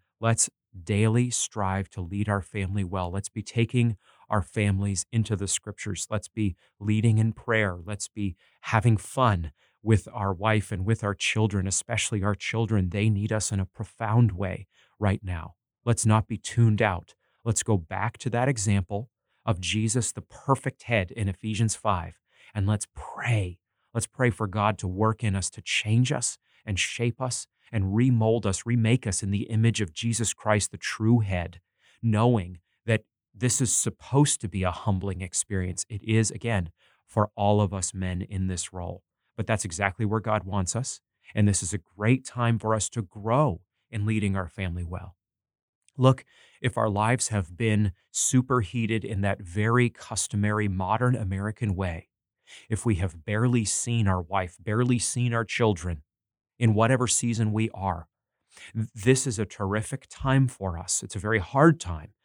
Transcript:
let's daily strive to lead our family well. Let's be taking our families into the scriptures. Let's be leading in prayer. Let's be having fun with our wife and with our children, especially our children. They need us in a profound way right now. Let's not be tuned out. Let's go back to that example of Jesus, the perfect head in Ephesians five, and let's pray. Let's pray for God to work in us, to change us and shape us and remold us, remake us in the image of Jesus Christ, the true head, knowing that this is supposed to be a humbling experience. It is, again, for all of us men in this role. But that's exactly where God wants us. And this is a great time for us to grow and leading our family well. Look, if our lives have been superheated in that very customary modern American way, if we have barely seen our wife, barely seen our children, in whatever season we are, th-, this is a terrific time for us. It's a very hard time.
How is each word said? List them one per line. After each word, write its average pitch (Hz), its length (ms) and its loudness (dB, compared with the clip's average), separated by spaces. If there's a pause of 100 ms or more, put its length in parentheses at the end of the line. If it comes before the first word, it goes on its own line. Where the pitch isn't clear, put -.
(200)
let's 113 300 0 (340)
daily 113 460 2
strive 98 640 -4
to 98 100 -10
lead 101 260 -4
our 101 140 0
family 98 420 -4
well. 90 260 -4
Let's 98 200 -6
be 110 120 -8
taking 117 540 0 (340)
our 107 120 2
families 101 720 -2
into 107 240 0
the 98 100 -4
scriptures. - 640 -8
Let's 107 180 -4
be 104 300 -4 (200)
leading 107 400 2
in 110 140 4
prayer. 107 500 0
Let's 101 280 -10
be 101 260 -4 (260)
having 110 360 4
fun 98 560 0 (280)
with 107 300 2
our 98 220 -4
wife 107 400 0
and 92 100 -4
with 110 180 0
our 101 120 -2
children, 101 540 0
especially 107 540 -2
our 101 140 0
children. 107 540 0
They 104 200 2
need 107 220 0
us 107 220 -2
in 101 80 -2
a 92 40 -2
profound 110 680 2
way 95 340 -6 (320)
right 101 240 0
now. 90 320 -8 (300)
Let's 117 200 0
not 107 220 4
be 110 100 -6
tuned 113 440 2
out. 92 320 -2 (320)
Let's 113 180 -2
go 107 140 2
back 95 400 -6
to - 140 -6
that 123 180 0
example 104 600 -2 (360)
of 92 160 0
Jesus, 110 500 -2
the - 100 -12
perfect - 600 -2
head 104 280 0
in 104 180 -2
Ephesians 107 460 -2
five, 87 440 -4 (340)
and 101 120 0
let's 107 300 0
pray. 101 640 -4 (340)
Let's 117 140 -4
pray 123 240 0
for 107 160 -4
God 104 320 0
to 101 80 -6
work 107 360 0
in 101 120 0
us, 95 160 -4
to 104 100 -16
change 117 500 0
us - 260 -4 (280)
and 98 140 -4
shape - 420 -4
us 127 260 -6 (240)
and 98 240 0
remold 113 500 4
us, 95 200 -2
remake 117 400 2
us 104 160 -2
in 98 100 -2
the 101 120 0
image 110 380 2
of 82 120 -4
Jesus 113 400 -2
Christ, 107 380 0
the 82 60 -14
true 117 420 2
head, 90 400 -2 (420)
knowing 107 580 2 (260)
that 110 180 2 (320)
this 120 240 0
is 123 160 0
supposed - 640 2
to 107 60 -8
be 92 160 -4
a 90 80 0
humbling 95 500 -2
experience. 92 680 -4
It 104 140 -10
is, 110 280 2
again, 98 400 -4 (340)
for 104 300 0
all 104 240 4
of 101 140 0
us 92 200 -6
men 92 280 -4
in 95 260 -4
this 90 240 -6
role. 87 320 -10 (320)
But 110 100 -4
that's 107 200 -2
exactly 101 400 -2
where 107 160 0
God 107 240 -2
wants 95 300 -2
us. - 260 -6 (320)
And 107 140 4
this 98 140 2
is 95 120 -6
a 101 40 -4 (200)
great 123 280 2
time 117 320 0
for 110 160 0
us 107 180 0
to 117 100 -6
grow 110 600 -2 (340)
and 104 100 -2
leading 104 300 2
our 90 140 -4
family 87 340 -6
well. 90 320 -12 (840)
Look, 131 280 6 (360)
if 123 160 0
our 110 120 2
lives 110 400 2
have 92 280 -2
been 107 360 2 (180)
superheated 120 920 0
in 101 160 -4
that 101 200 0
very 110 480 2
customary 104 800 -2
modern 104 480 0
American 101 600 -4
way, 87 340 -6 (600)
if - 160 -2
we 113 100 4
have 87 300 -4
barely 113 400 2
seen 117 420 0
our 92 140 2
wife, 92 400 -4
barely 123 380 2
seen 123 340 -2
our 117 120 0
children, 92 580 0 (560)
in 117 140 6
whatever 117 340 4
season 110 460 0
we 110 180 0
are, 92 360 -6 (640)
th-, 110 200 -2
this 123 320 2
is 113 140 -4
a 104 60 -2
terrific 104 640 -6
time 135 380 2
for 92 300 -6
us. - 240 -4
It's - 140 -12
a 98 40 -4
very 107 200 0
hard 143 400 4
time. 80 300 -8 (160)